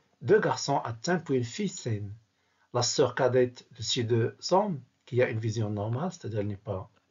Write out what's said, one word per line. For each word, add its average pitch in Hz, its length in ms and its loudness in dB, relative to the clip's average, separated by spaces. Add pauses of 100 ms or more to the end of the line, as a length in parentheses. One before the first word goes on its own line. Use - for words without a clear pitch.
(220)
deux 180 180 6
garçons - 400 -2
atteints, 143 400 -2
puis 139 180 0
une 123 60 0
fille 185 260 -4
saine. 104 440 -6 (600)
La 120 100 0
sœur - 320 2
cadette 127 500 2 (100)
de - 60 -14
ces 117 220 -2
deux 113 340 2 (140)
hommes, 185 280 2 (260)
qui 120 160 2
a 131 80 4
une 113 100 -2
vision 110 300 0
normale, 117 420 -2
c'est-à-dire 110 280 -6
elle 101 80 -2
n'est 101 80 -4
pas 98 340 -8 (220)